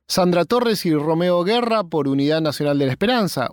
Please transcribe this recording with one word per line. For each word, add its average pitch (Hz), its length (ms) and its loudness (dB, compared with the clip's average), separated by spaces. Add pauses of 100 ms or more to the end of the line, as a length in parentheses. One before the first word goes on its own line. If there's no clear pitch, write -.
Sandra 175 380 2
Torres 240 400 0
y 165 100 2
Romeo 165 500 0
Guerra 226 380 0
por 160 260 -2
Unidad 143 340 0
Nacional 147 360 -2
de 139 60 0
la 131 80 0
Esperanza, 202 600 -2